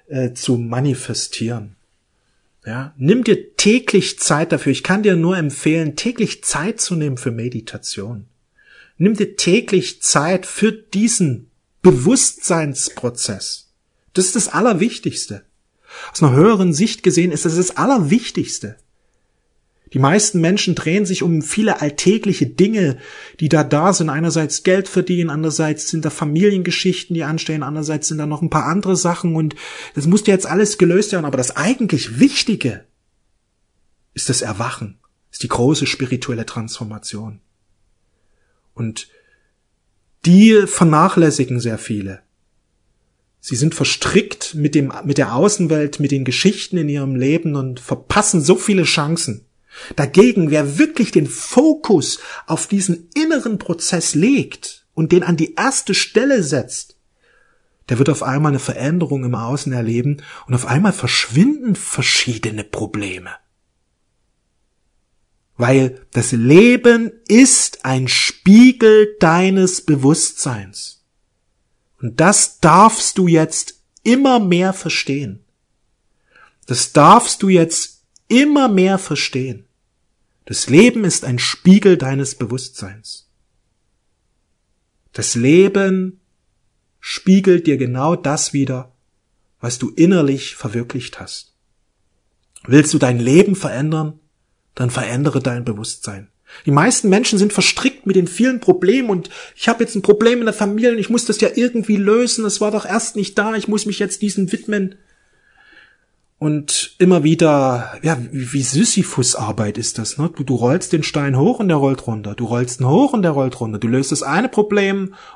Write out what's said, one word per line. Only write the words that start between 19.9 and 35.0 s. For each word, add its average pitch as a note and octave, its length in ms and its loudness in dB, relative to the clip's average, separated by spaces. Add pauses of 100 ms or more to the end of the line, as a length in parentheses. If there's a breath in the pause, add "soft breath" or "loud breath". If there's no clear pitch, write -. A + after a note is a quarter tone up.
Die C3 60 -2
meisten E3+ 420 2
Menschen F3+ 340 0
drehen F#3+ 300 -2
sich F3+ 160 -4
um D#3+ 220 0
viele G3+ 360 -2
alltägliche F3+ 680 0
Dinge, F#3 500 0 (420 loud breath)
die D#3 80 -2
da, D3+ 160 2
da D3+ 300 2
sind. D#3+ 160 -2
Einerseits D#3 540 -2
Geld F#3+ 260 0
verdienen, F3 400 -2
andererseits D3+ 600 -4
sind D#3+ 140 -4
da D#3 60 -2
Familiengeschichten, F3+ 1040 -2
die E3 100 -4
anstehen, D#3 380 -6
andererseits D3+ 460 -6
sind D#3+ 100 -6
da D3+ 80 -6
noch D3+ 160 -6
ein E3+ 80 -2
paar D3+ 160 -2
andere F#3 320 -2
Sachen E3+ 380 -2
und D#3 200 -2 (380 loud breath)
das D3 140 -2
muss G#3 160 4
dir G#3+ 80 4
jetzt F#3+ 160 0
alles G3+ 320 0
gelöst F#3 320 2
werden. E3 140 -2
Aber C3+ 120 -4
das B2 180 -4
eigentlich D#3+ 640 -2
Wichtige G3+ 640 0 (1300)
ist - 140 -6
das B2+ 120 -2
Erwachen, A2 560 -8 (340)